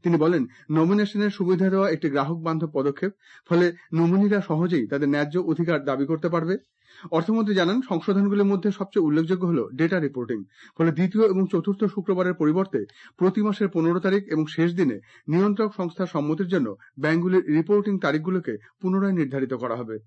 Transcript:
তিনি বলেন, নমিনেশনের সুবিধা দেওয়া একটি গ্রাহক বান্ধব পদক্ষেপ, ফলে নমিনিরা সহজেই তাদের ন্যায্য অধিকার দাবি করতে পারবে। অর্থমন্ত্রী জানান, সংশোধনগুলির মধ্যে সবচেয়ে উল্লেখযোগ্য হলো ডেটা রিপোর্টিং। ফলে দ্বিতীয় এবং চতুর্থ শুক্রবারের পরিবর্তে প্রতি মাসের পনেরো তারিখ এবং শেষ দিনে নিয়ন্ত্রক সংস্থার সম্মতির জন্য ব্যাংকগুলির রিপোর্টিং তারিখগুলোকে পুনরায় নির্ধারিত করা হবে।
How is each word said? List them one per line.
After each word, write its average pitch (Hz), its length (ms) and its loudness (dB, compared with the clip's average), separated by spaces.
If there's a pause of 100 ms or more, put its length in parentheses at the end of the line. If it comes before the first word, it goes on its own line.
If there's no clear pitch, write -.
তিনি 170 140 2
বলেন, 151 300 2 (240)
নমিনেশনের 202 600 2
সুবিধা 185 400 0
দেওয়া 190 200 2
একটি 160 200 -2
গ্রাহক 147 280 -2
বান্ধব 160 340 -4
পদক্ষেপ, 143 400 -2 (360)
ফলে 175 240 4 (220)
নমিনিরা 196 460 2
সহজেই 165 460 0
তাদের 139 220 -2
ন্যায্য 147 300 -2
অধিকার 165 460 -2
দাবি 139 220 -2
করতে 160 220 -2
পারবে। 170 280 -2 (540)
অর্থমন্ত্রী 208 440 0
জানান, 185 280 2
সংশোধনগুলির 196 640 0
মধ্যে 196 260 2
সবচেয়ে 190 340 -2
উল্লেখযোগ্য 165 420 0
হলো 139 280 0
ডেটা 165 260 0
রিপোর্টিং। 123 440 -4 (340)
ফলে 165 140 2
দ্বিতীয় 185 320 2
এবং 190 220 2
চতুর্থ 196 380 -2
শুক্রবারের 180 500 -2
পরিবর্তে 160 500 0 (320)
প্রতি 190 260 2
মাসের 208 260 0
পনেরো 170 320 0
তারিখ 196 280 0
এবং 156 180 0
শেষ 165 280 0
দিনে 127 260 0 (280)
নিয়ন্ত্রক 202 460 0
সংস্থার 180 320 -4
সম্মতির 160 400 -2
জন্য 139 300 -2 (220)
ব্যাংকগুলির 170 480 2
রিপোর্টিং 196 520 0
তারিখগুলোকে 156 580 -2 (240)
পুনরায় 190 320 0
নির্ধারিত 135 420 -2
করা 117 220 -4
হবে। 110 300 -8